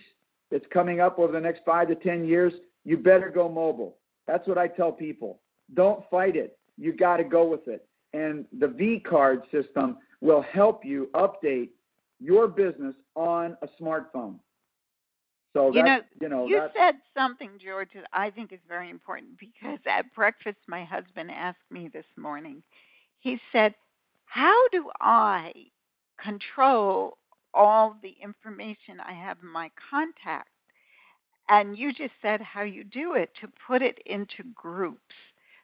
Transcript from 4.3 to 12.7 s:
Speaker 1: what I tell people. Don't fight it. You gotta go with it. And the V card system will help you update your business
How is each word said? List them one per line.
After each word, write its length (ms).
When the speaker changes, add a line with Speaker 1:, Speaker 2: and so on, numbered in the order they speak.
Speaker 1:
what 120
I 100
tell 240
people. 480
Don't 360
fight 260
it. 220
You 160
gotta 320
go 200
with 220
it. 220
And 320
the 100
V 320
card 500
system 460
will 220
help 420
you 300
update 560
your 260
business 480